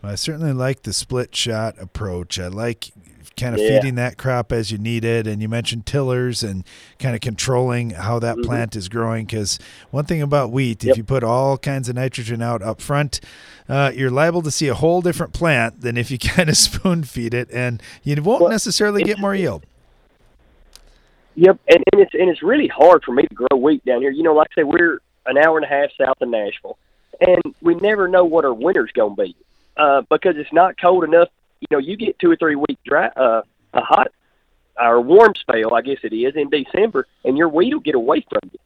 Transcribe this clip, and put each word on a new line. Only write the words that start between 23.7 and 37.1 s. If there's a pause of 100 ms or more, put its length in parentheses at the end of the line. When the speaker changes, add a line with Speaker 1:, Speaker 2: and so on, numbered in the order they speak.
Speaker 2:
down
here.
You
know,
like
I
said,
we're (240)
an
hour
and
a
half (100)
south
of
Nashville, (440)
and (220)
we
never
know
what
our
winter's
gonna
be, (440)
uh,
because
it's
not
cold
enough. (320)
You
know,
you
get
two
or
three
week
dry, (100)
uh, (300)
a
hot (680)
or
warm
spell,
I
guess
it
is,
in
December, (180)